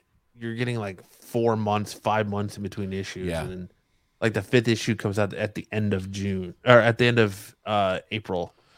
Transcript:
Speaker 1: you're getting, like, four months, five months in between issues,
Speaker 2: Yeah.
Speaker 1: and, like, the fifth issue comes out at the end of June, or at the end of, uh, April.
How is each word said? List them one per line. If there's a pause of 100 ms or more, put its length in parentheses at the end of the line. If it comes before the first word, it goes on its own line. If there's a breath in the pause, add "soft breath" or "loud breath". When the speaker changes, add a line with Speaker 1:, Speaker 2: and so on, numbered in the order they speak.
(360)
Speaker 1:
you're
getting,
like,
four
months,
five
months
in
between
issues,
Speaker 2:
Yeah.
Speaker 1:
and, (520)
like,
the
fifth
issue
comes
out
at
the
end
of
June, (100)
or
at
the
end
of, (100)
uh, (140)
April. (240 soft breath)